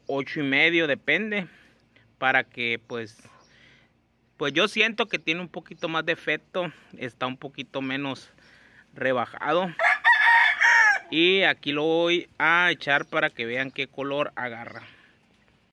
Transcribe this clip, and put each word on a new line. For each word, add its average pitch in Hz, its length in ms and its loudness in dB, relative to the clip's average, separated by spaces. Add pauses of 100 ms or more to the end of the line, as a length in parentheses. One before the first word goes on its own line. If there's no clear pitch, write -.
ocho 139 360 -4
y - 20 -2
medio, 156 440 2
depende. 180 600 -2 (720)
Para 131 260 2
que, 117 420 -6
pues, 117 320 -10 (1200)
pues, 143 160 -2
yo 175 140 2
siento 220 400 0
que 175 120 -6
tiene 160 220 -4
un 180 80 -10
poquito 170 380 -10
más 160 180 -4
de 170 80 0
efecto, 160 580 -4 (260)
está 127 300 -6
un 131 100 -6
poquito 135 440 -10
menos 135 500 -8 (600)
rebajado. 135 800 -2 (1400)
Y 180 340 2
aquí 143 280 0
lo 147 120 -2
voy 170 440 0 (120)
a 170 320 4
echar 147 340 0
para 156 240 0
que 120 160 -6
vean 127 240 -4
qué 131 180 -8
color 139 480 -4
agarra. 117 460 -10 (920)